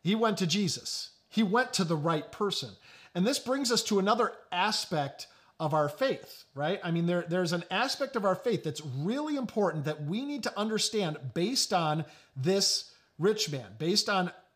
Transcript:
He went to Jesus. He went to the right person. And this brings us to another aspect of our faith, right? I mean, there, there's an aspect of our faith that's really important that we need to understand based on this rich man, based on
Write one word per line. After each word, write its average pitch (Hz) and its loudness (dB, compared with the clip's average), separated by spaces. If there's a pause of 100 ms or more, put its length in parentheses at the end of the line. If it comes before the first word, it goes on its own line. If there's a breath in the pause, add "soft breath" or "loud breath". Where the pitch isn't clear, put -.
He 196 2
went 220 2
to 185 2
Jesus. 165 -2 (160)
He 220 2
went 240 2
to 190 2
the 165 2
right 156 -2
person. 180 -2 (420 loud breath)
And 185 2
this 277 2
brings 254 0
us 226 4
to 202 2
another 214 2 (180)
aspect 175 -2 (320 soft breath)
of 160 0
our 147 2
faith, - -4 (100)
right? 165 -2
I 175 -2
mean, 170 2
there, 175 2
there's 175 0
an 170 -2
aspect 254 -2
of 208 0
our 190 4
faith 202 -2
that's 151 -6
really 214 -2
important 190 0
that 151 -4
we 208 -4
need 285 -6
to - -4
understand 208 0 (160)
based 202 0
on 156 2 (300 loud breath)
this 190 0 (260 loud breath)
rich 202 2
man, 110 -8
based 185 2
on 185 2 (240)